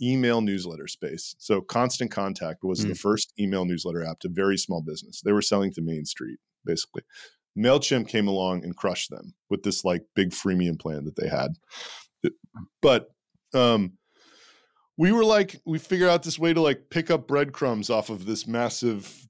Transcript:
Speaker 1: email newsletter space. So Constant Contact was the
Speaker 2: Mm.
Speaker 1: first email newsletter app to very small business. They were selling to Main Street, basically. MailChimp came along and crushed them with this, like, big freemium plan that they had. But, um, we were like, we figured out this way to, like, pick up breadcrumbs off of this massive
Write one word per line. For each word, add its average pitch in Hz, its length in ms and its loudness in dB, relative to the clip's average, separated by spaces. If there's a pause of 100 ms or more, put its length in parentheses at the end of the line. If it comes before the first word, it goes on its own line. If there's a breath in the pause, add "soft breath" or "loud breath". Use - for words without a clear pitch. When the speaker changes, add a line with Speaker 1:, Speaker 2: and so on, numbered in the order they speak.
Speaker 1:
email 123 380 2
newsletter 90 480 -4
space. - 500 -10
So 101 220 0
Constant 123 500 -2
Contact 98 540 -6
was 92 160 -2
the 104 140 -2
Speaker 2:
Mm. - 40 -10
Speaker 1:
first - 400 0
email 98 260 -2
newsletter 85 400 -4
app 82 160 -8
to 95 80 -8
very 95 300 0
small 87 240 -4
business. - 380 -12
They 104 100 -2
were 104 120 4
selling 98 320 0
to 85 60 -8
Main 82 260 -4
Street, - 340 -10 (240)
basically. - 380 -6 (540 loud breath)
MailChimp 123 520 2
came 107 180 0
along 92 380 0
and 90 120 -8
crushed - 340 -4
them - 240 -16 (140)
with 98 140 -2
this, 101 220 -2
like, 87 220 0 (100)
big 98 140 2
freemium 90 460 0
plan 76 280 -8
that 76 100 -8
they - 140 -4
had. 67 240 -2 (1300 loud breath)
But, 127 280 4 (420)
um, 110 440 4 (1000 soft breath)
we 175 160 4
were 226 120 6
like, 208 400 4
we 160 140 -2
figured 180 320 2
out 170 140 4
this 160 140 -4
way 165 140 4
to, 165 80 4
like, 143 300 2
pick 165 220 0
up 147 160 0
breadcrumbs 135 640 0
off 110 200 0
of 95 160 -8
this 107 180 -4
massive 113 840 -4